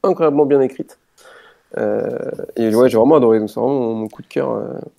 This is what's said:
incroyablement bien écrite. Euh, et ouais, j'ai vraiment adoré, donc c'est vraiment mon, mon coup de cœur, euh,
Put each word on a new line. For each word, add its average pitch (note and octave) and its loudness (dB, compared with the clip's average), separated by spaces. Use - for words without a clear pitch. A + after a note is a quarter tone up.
incroyablement D3+ 2
bien C#3 2
écrite. - -4
Euh, G#2+ -4
et A2 -2
ouais, B2 4
j'ai A2+ 0
vraiment C3+ 6
adoré, A2+ 4
donc G#2+ -4
c'est A2+ -8
vraiment C3 -2
mon, A2+ -4
mon A2 -8
coup - -18
de - -20
cœur, C#3 -6
euh, G#2 -8